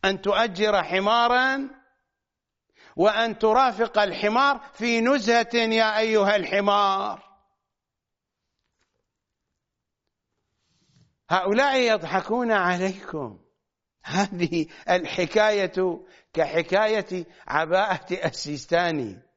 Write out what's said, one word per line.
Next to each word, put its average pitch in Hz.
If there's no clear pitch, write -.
أن 196
تؤجر 202
حماراً 240
وأن 214
ترافق 226
الحمار 220
في 233
نزهة 233
يا 226
أيها 214
الحمار. 196
هؤلاء 208
يضحكون 220
عليكم. 180
هذه 175
الحكاية 185
كحكاية 185
عباءة 175
السيستاني 147